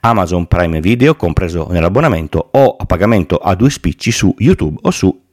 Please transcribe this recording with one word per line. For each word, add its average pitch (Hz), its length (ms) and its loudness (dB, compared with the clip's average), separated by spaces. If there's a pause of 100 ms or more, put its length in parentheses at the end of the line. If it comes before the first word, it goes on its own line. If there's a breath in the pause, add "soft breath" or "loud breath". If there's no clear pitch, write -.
Amazon 90 460 0
Prime 82 340 0
Video, 120 340 2
compreso 82 540 -2
nell'abbonamento, 87 800 -2
o 135 260 2
a - 80 -12
pagamento 92 520 0
a 92 180 0
due 117 140 2
spicci - 420 -4
su - 280 0
YouTube 104 420 0
o - 100 -2
su - 420 -2